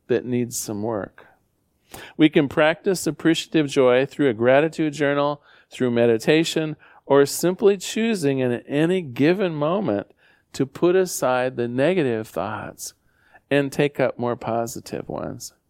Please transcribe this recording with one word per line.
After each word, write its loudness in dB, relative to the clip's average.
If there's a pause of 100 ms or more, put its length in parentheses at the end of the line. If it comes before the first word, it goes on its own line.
that 0
needs -4
some -8
work. -8 (880)
We 6
can 2
practice 0
appreciative 0
joy 4
through 0
a 0
gratitude 2
journal, -2 (280)
through -2
meditation, 2 (300)
or 6
simply 2
choosing -2
in 0
any 0
given 0
moment -2 (460)
to -2
put 0
aside 0
the -4
negative 0
thoughts -8 (560)
and 0
take -2
up 0
more -2
positive -8
ones. -10 (160)